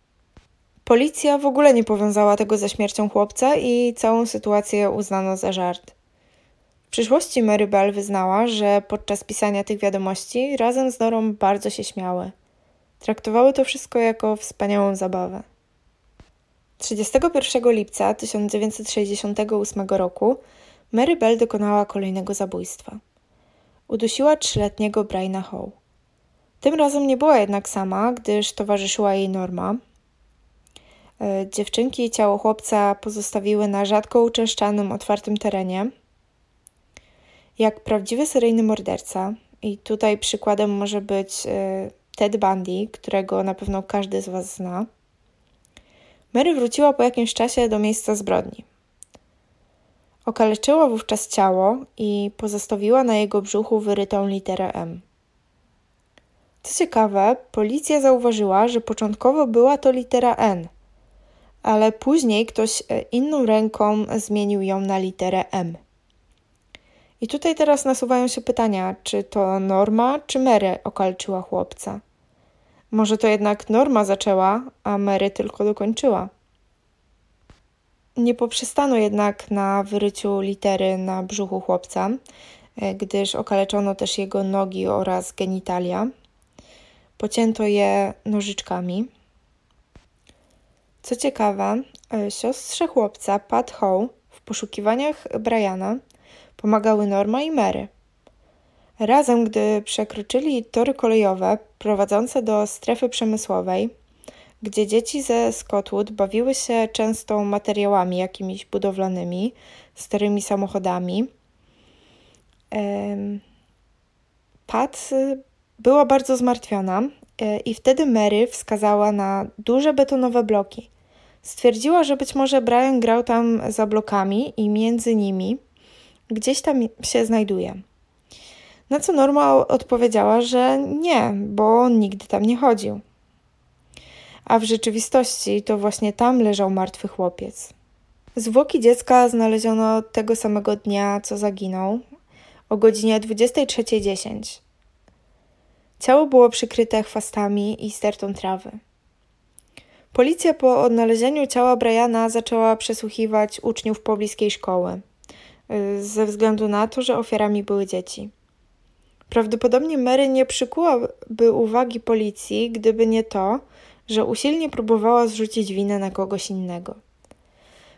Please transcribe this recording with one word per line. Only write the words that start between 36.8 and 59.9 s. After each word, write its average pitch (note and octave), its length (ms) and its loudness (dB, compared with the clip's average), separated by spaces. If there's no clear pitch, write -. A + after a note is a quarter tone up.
Jak G#3+ 240 0
prawdziwy A3 420 -2
seryjny A#3 380 2
morderca, G3 720 -4
i G#3 160 -6
tutaj G#3+ 400 0
przykładem G#3 520 -2
może G3+ 320 -4
być, G3 440 -6
e, F#3+ 460 -4
Ted G#3 200 0
Bundy, F#3+ 540 -2
którego F#3+ 520 -4
na F#3+ 100 -2
pewno G3 300 -6
każdy G3 380 -4
z G3 80 -10
was F#3 260 -8
zna, F3+ 300 -6
Mary D4+ 220 2
wróciła C#4 380 2
po A#3+ 100 0
jakimś A#3+ 300 0
czasie A#3+ 360 0
do G#3+ 100 0
miejsca G#3+ 360 -2
zbrodni. F#3+ 480 -4
Okaleczyła A#3 640 2
wówczas A3 380 -4
ciało F#3+ 500 2
i G3+ 400 -2
pozostawiła G#3 640 0
na A3+ 120 2
jego G#3 260 0
brzuchu G#3+ 380 -2
wyrytą G3+ 480 -2
literę F#3+ 460 -4
M. E3+ 280 -10
Co - 160 -10
ciekawe, A3 560 2
policja C#4 500 0
zauważyła, A3+ 640 4
że A#3+ 140 0
początkowo B3 640 0
była A#3+ 300 6
to C#4 140 4